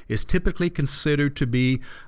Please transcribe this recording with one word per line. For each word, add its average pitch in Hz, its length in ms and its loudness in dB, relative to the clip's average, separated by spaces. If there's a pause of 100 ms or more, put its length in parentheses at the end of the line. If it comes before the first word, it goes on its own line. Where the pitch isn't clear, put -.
is 107 160 0
typically 180 440 2
considered 143 680 0
to 139 100 0
be 127 340 2 (280)